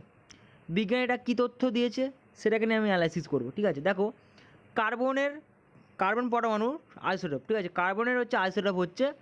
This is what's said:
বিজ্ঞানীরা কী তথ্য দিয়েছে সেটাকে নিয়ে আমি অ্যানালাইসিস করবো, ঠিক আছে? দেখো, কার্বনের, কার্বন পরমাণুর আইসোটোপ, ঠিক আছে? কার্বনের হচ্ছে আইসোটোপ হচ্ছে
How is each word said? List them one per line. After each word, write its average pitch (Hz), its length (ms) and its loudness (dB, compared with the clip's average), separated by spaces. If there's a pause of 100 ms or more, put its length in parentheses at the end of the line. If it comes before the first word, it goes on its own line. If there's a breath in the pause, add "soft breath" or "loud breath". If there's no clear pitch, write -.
(680 loud breath)
বিজ্ঞানীরা 233 480 0
কী 240 180 -4
তথ্য 240 260 0 (100)
দিয়েছে 240 320 0 (360)
সেটাকে 220 280 2
নিয়ে 220 140 2
আমি 214 100 2
অ্যানালাইসিস 170 380 2
করবো, 123 220 -2
ঠিক 208 160 -2
আছে? 143 140 0
দেখো, 190 260 0 (720 loud breath)
কার্বনের, 262 560 0 (680)
কার্বন 220 320 2
পরমাণুর 226 440 2 (280)
আইসোটোপ, 160 420 -2
ঠিক 220 120 0
আছে? 175 220 -4
কার্বনের 208 400 0
হচ্ছে 240 180 -2
আইসোটোপ 190 400 0
হচ্ছে 180 280 0 (180)